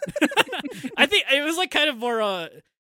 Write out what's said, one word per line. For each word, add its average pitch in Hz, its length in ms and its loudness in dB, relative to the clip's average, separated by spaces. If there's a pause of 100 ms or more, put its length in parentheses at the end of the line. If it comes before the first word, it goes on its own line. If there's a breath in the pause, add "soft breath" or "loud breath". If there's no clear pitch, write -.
<laughs> 294 880 -2
I 269 100 6
think 381 240 2
it 277 140 4
was, 320 140 -2
like, 370 120 0
kind 302 200 2
of 240 80 -8
more, 233 240 0
uh, 185 260 -2 (360)